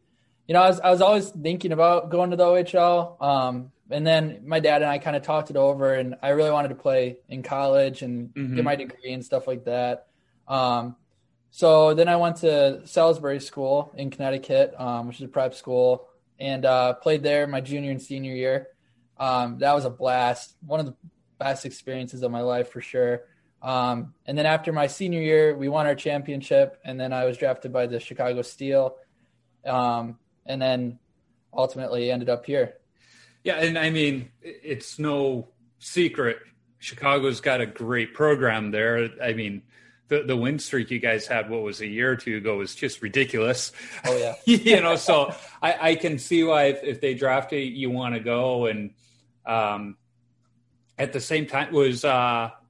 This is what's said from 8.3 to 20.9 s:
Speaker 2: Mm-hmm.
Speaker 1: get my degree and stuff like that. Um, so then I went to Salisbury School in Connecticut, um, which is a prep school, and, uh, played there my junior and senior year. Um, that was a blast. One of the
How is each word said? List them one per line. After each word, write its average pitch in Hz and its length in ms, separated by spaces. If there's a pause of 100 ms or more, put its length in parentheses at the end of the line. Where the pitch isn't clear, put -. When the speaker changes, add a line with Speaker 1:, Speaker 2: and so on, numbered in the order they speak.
Speaker 2:
Mm-hmm. 131 200
Speaker 1:
get 151 100
my 143 120
degree 131 360
and 127 120
stuff 131 220
like 123 180
that. 120 420 (420)
Um, 123 480 (540)
so 156 440
then 170 140
I 175 80
went 170 220
to 143 480
Salisbury 156 540
School 143 560
in 139 140
Connecticut, 135 680
um, 120 280
which 117 100
is 135 60
a 131 60
prep 131 260
school, 127 540 (300)
and, 135 280
uh, 127 280
played 156 280
there 147 240
my 135 140
junior 139 300
and 131 120
senior 135 320
year. 131 340 (500)
Um, 127 420
that 139 120
was 143 120
a 123 60
blast. 123 720
One 156 200
of 143 60
the 127 80 (440)